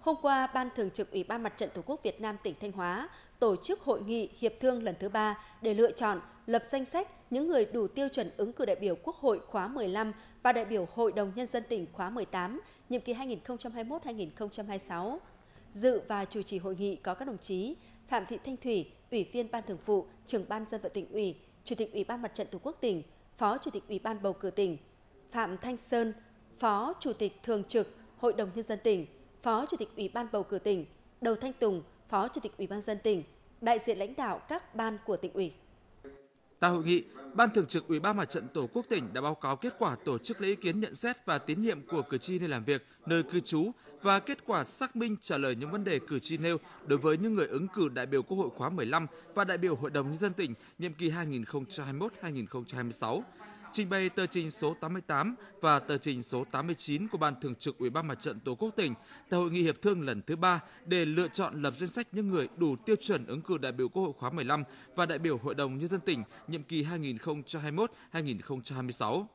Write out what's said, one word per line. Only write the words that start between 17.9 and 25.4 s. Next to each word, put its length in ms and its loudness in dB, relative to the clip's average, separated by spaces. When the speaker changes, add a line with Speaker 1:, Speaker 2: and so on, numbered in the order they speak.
Speaker 1:
Phạm 180 0
Thị 180 -8
Thanh 120 -6
Thủy, 340 -2
Ủy 220 0
viên 180 -2
Ban 160 -4
Thường 200 -6
vụ, 200 2
Trưởng 220 -2
ban 180 -4
Dân 160 -6
vận 120 -4
tỉnh 180 -6
ủy, 240 0
Chủ 100 -4
tịch 180 -2
Ủy 120 -2
ban 180 -6
Mặt 120 -6
trận 160 -4
Tổ 120 -8
quốc 180 -6
tỉnh, 220 0
Phó 200 2
Chủ 120 -6
tịch 180 -6
Ủy 100 -4
ban 240 -4
Bầu 100 2
cử 180 -4
tỉnh, 280 0
Phạm 280 -2